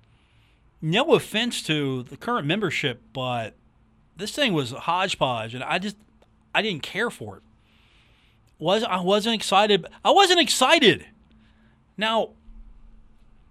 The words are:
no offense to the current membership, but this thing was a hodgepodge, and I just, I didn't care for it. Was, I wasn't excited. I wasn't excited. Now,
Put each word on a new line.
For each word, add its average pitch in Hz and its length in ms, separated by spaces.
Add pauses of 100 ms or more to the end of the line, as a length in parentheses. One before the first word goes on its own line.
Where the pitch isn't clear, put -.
(840)
no 226 320
offense 226 480
to 135 400
the 120 140
current 226 320
membership, 156 520 (120)
but 123 420 (640)
this 208 160
thing 269 200
was 135 200
a 123 80
hodgepodge, 143 760
and 127 80
I 151 160
just, 196 160 (580)
I 175 100
didn't 196 200
care 214 280
for 104 260
it. - 60 (1160)
Was, 185 240
I 185 180
wasn't 208 360
excited. 202 500 (180)
I 214 60
wasn't 359 300
excited. 262 640 (920)
Now, 220 340 (1200)